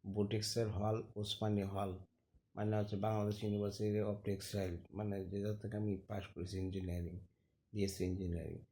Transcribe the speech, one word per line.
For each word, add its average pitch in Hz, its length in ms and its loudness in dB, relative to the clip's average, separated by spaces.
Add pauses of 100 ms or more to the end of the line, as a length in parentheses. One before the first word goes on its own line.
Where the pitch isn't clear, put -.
(160)
বুটিক্সের 107 520 2 (100)
হল, 110 260 2 (120)
ওসমানী 104 480 2
হল, 98 280 0 (640)
মানে 107 240 2
হচ্ছে 104 160 0 (100)
বাংলাদেশ 104 320 2 (140)
University 104 580 2
of 101 80 0 (100)
Textile, 95 500 0 (200)
মানে 104 180 0 (160)
যেটা 101 200 0 (100)
থেকে 104 200 -4
আমি 104 160 2 (120)
পাস 98 180 -2
করেছি 95 300 -6
ইঞ্জিনিয়ারিং, 90 580 -2 (580)
বিএসসি 98 360 2
ইঞ্জিনিয়ারিং। 85 500 0 (120)